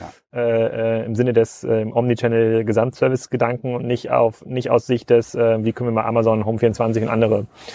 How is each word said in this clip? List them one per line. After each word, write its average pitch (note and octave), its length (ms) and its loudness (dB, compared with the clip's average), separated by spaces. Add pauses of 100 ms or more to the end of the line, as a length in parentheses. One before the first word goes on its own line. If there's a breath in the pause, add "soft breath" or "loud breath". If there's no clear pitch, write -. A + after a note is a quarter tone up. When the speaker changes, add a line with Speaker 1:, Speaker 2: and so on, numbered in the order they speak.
Speaker 1:
Ja. - 400 -18
Speaker 2:
äh, A2+ 600 0
äh, A2 40 -6
im A2+ 120 -6
Sinne B2 160 0
des, A2+ 320 0
äh, A2+ 280 0
Omnichannel-Gesamtservice-Gedanken A#2 1800 0
und A#2+ 100 -6
nicht A#2+ 260 -4
auf, A#2+ 360 0
nicht B2+ 240 -6
aus A#2 160 2
Sicht B2 240 -2
des, A#2 240 2
äh, A2+ 300 2
wie A2+ 80 0
können B2 180 -4
wir A2+ 40 0
mal A2 120 0
Amazon, A2 400 2
Home A2+ 120 -2
vierundzwanzig A2+ 440 0
und A2+ 60 -2
andere A2 380 0 (280 loud breath)